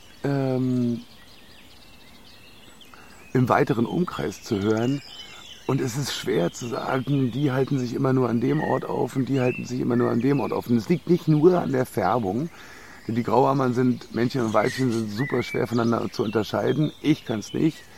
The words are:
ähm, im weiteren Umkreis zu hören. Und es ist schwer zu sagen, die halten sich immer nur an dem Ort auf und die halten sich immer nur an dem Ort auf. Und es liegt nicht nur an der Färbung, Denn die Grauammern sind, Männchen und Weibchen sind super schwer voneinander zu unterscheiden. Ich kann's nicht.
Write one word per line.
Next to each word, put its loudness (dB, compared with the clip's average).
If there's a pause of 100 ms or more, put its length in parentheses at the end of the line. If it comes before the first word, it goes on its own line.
(240)
ähm, 0 (2250)
im 4
weiteren 2
Umkreis -4
zu -2
hören. 0 (680)
Und 0
es -4
ist -4
schwer -2
zu -10
sagen, -2
die 0
halten 0
sich -4
immer 0
nur 2
an 2
dem 0
Ort 0
auf -2
und -2
die 0
halten 0
sich -6
immer 0
nur 2
an 0
dem 2
Ort -2
auf. -4
Und 2
es -2
liegt 0
nicht 2
nur 6
an -2
der 2
Färbung, 0 (560)
Denn -4
die 0
Grauammern 4
sind, 0
Männchen 0
und -2
Weibchen 2
sind -2
super -2
schwer -2
voneinander 0
zu -4
unterscheiden. 0 (100)
Ich 0
kann's -6
nicht. 0 (200)